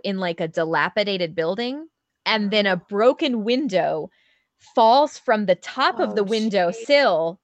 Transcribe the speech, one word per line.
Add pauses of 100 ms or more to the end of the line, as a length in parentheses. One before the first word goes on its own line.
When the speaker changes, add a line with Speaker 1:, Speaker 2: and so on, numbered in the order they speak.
Speaker 1:
in,
like,
a
dilapidated
building, (360)
and
then
a
Speaker 2:
Oh.
Speaker 1:
broken
window (480)
falls
from
the
top
of
the
Speaker 2:
Oh,
Speaker 1:
window
Speaker 2:
jeez.
Speaker 1:
sill